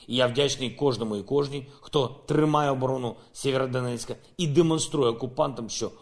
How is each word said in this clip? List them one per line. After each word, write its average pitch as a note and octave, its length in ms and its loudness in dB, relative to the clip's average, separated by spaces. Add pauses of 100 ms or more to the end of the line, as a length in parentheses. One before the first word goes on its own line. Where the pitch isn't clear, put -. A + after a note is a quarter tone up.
І A#2+ 100 -4
я B2+ 100 4
вдячний C3 440 0
кожному A2+ 460 -2
і G2+ 60 -4
кожній, C#3 440 -2 (140)
хто C3 460 -2
тримає D3 440 4
оборону C3 460 -2 (160)
Сєвєродонецька B2+ 840 -2 (200)
і F3 100 0
демонструє D3+ 640 4
окупантам, A#2+ 600 -4
що - 200 -6 (120)